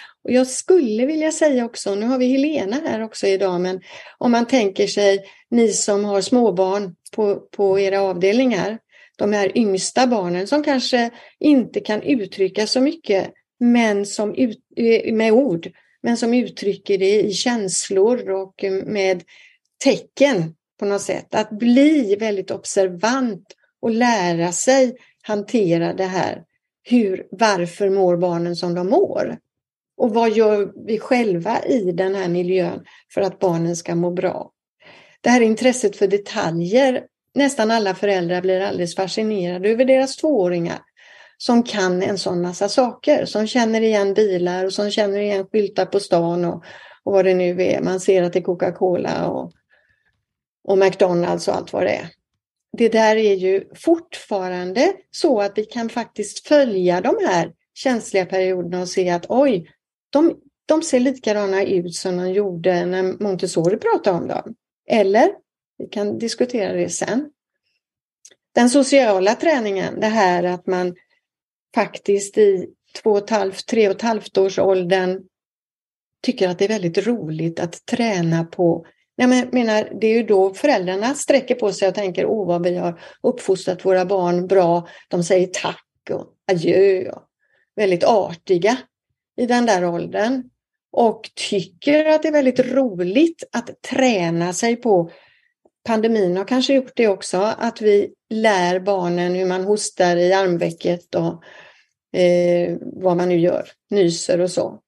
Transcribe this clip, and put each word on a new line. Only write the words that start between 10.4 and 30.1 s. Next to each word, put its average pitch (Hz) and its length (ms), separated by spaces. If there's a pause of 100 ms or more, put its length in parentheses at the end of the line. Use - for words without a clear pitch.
som 294 160
kanske 254 460 (300)
inte 269 400
kan 214 220
uttrycka 202 640
så 254 140
mycket, 269 500 (280)
men 233 460
som 214 300
ut-, 240 280 (120)
eh, 226 380
med 220 180
ord, 214 380 (320)
men 233 160
som 233 160
uttrycker 196 640
det 196 240
i 208 120
känslor 202 960
och 190 340 (220)
med 190 380 (600)
tecken 202 720 (240)
på 208 60
något 202 160
sätt. - 340
Att 214 140
bli 240 680
väldigt 202 360
observant 196 1000 (280)
och 233 100
lära 185 600
sig 262 440 (260)
hantera 190 720
det 185 100
här. 180 400 (400)
Hur, 214 480
varför 190 580
mår 190 280
barnen 170 380
som 175 200
de 180 140
mår? - 480 (600)
Och 240 140